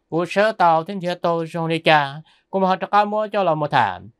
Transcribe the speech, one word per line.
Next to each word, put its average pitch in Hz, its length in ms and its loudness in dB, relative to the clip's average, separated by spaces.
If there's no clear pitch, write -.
của 185 160 -2
sở 208 260 0
tàu 170 320 2
thiên 196 180 -10
thiệt 175 200 -4
tôi 170 260 -2
xong 165 220 -6
đi 165 100 -2
cha, 147 360 2
cũng 190 140 -2
họ 185 120 2
chắc 180 140 -8
có 208 160 4
mua 214 220 -4
cho 202 160 -2
là 165 120 2
một 151 160 -4
thảm, 98 380 0